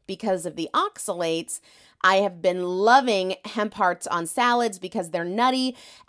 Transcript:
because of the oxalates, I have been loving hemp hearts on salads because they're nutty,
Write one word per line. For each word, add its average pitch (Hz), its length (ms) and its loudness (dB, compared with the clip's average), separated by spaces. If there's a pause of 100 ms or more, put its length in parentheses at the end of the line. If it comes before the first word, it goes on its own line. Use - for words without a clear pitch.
because 190 400 -4
of 160 80 -10
the 165 180 -6
oxalates, 175 840 -4 (460)
I 190 120 6
have 190 220 0
been 180 240 0
loving 196 680 4 (120)
hemp 214 280 -4
hearts 180 320 0
on 170 220 -2
salads 240 500 0
because 180 320 -6
they're 170 160 -4
nutty, 254 500 0 (340)